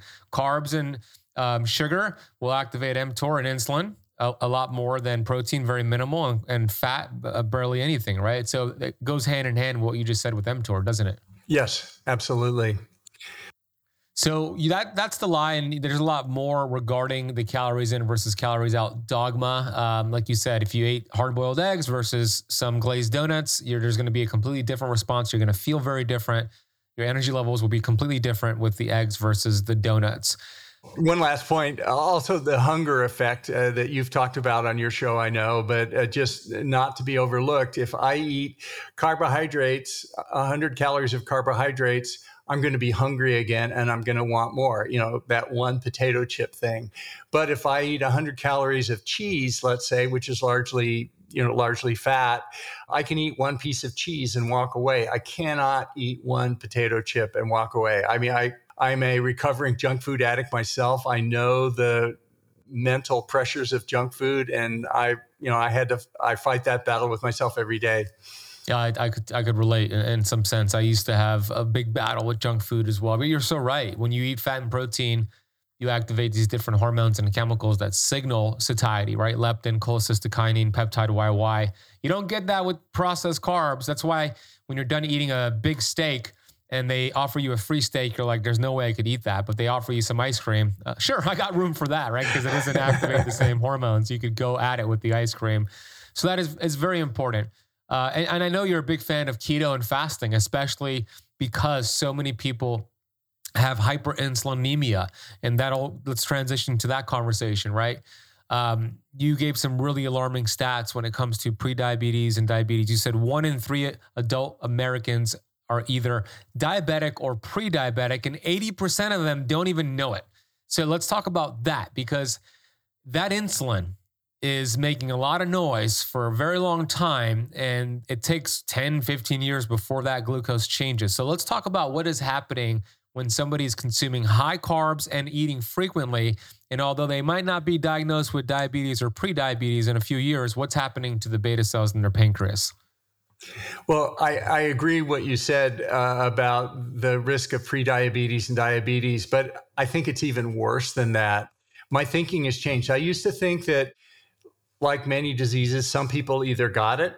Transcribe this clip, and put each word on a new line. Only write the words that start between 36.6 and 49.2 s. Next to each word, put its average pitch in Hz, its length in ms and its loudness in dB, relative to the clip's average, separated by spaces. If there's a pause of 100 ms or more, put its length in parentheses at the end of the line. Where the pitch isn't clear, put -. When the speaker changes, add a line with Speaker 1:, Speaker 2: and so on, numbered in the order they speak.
Speaker 2:
to 131 60 -8
be 135 140 0
overlooked. 127 600 2
If 123 180 -2
I 135 220 2
eat 143 400 -4 (400)
carbohydrates, 147 1080 0 (260)
a 135 140 0
hundred 147 300 0
calories 139 380 2
of 123 120 -4
carbohydrates, 127 920 0 (280)
I'm 143 120 -2
gonna 135 200 2
be 120 120 2
hungry 127 460 2
again 117 340 0
and 123 180 0
I'm 117 120 0
gonna 120 240 0
want 117 300 0
more, 120 340 2
you 123 100 0
know, 113 280 0
that 120 260 0
one 123 260 0
potato 123 460 0
chip - 280 -6
thing. 117 380 -4 (380)
But 151 200 2
if 147 160 -2
I 143 180 2
eat 147 180 -2
a 131 80 0
hundred 139 280 0
calories 135 520 0
of 113 160 -4
cheese, 151 580 -4